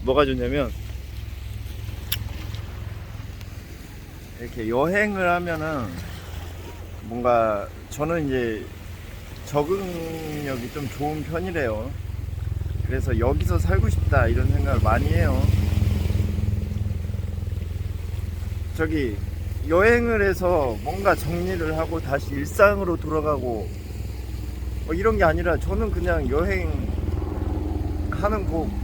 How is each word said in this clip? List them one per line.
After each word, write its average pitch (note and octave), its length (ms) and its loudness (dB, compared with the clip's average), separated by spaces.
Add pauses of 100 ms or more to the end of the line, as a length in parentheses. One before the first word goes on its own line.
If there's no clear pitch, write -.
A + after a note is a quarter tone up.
뭐가 C3 220 6
좋냐면, C3 460 0 (3750)
이렇게 A#2 300 -6
여행을 F#3 600 4
하면은 D#3+ 580 0 (1160)
뭔가 A2+ 640 2 (220)
저는 D#3 380 0
이제 A#2 380 0 (800)
적응력이 D#3 1300 -2
좀 D3 160 -6
좋은 D3 340 -4
편이래요. D3 680 -2 (920)
그래서 B2+ 320 0
'여기서 C3 420 2
살고 F#3+ 300 4
싶다.' - 380 4
이런 - 200 4
생각을 - 340 4
많이 A2+ 260 4
해요. - 340 4 (3250)
저기 D3+ 400 0 (500)
여행을 A3+ 540 6
해서 F3 600 4
뭔가 F#3 320 4
정리를 E3+ 640 -2
하고 D#3+ 220 -2
다시 C#3+ 320 -2
일상으로 F#3+ 680 4
돌아가고 C#3+ 680 0 (1200)
뭐 D#3+ 100 -2
이런 G#3+ 220 4
게 G3+ 60 6
아니라 E3 340 4
저는 G3+ 340 0
그냥 E3 380 2
여행하는 F3+ 400 2 (1800)
곳 D#3+ 200 0 (140)